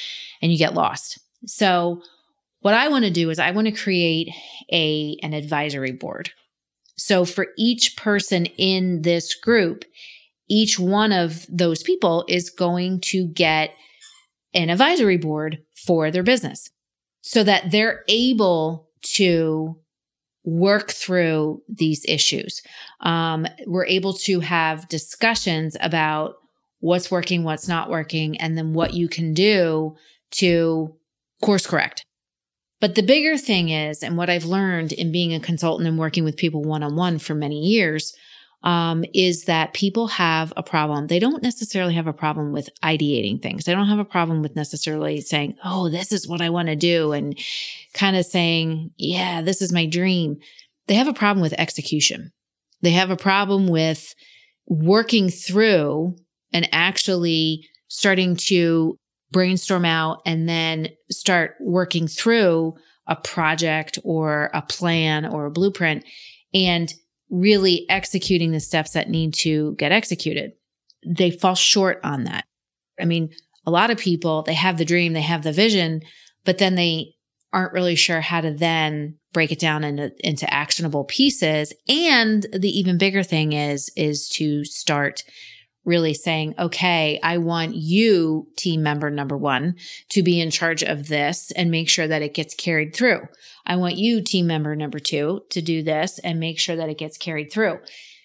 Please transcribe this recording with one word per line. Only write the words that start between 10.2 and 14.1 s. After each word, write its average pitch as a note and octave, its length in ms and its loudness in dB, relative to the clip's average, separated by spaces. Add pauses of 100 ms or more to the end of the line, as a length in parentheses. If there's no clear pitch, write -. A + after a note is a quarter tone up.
each G#3+ 300 2
one G3+ 320 2
of E3+ 380 -2
those E3+ 340 0
people F3 460 2
is F3+ 220 -2
going F3+ 500 -2
to F#3 260 -2
get D#3 460 2 (840)